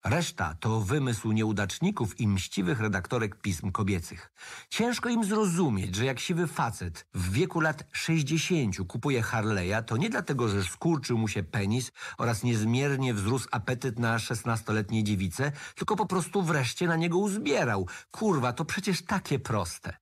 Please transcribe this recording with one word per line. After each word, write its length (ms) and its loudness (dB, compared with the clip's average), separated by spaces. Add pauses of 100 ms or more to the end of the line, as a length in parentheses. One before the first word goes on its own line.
Reszta 520 0
to 200 0
wymysł 520 0
nieudaczników 880 0
i 80 4
mściwych 520 0
redaktorek 600 -2
pism 320 -4
kobiecych. 600 -4 (380)
Ciężko 380 0
im 160 2
zrozumieć, 720 2
że 100 0
jak 160 -2
siwy 260 0
facet 680 -4
w 180 -2
wieku 280 2
lat 320 0
sześćdziesięciu 960 0
kupuje 360 2
Harley'a, 600 0
to 140 -2
nie 140 2
dlatego, 380 0
że 160 2
skurczył 540 0
mu 100 2
się 140 -2
penis 500 0 (260)
oraz 240 0
niezmiernie 720 2
wzrósł 360 0
apetyt 480 -2
na 200 2
szesnastoletnie 840 0
dziewice, 480 0 (220)
tylko 220 -2
po 100 0
prostu 360 0
wreszcie 440 0
na 100 4
niego 220 2
uzbierał. 720 0 (220)
Kurwa, 420 2
to 120 -4
przecież 380 -2
takie 360 0
proste. 640 -4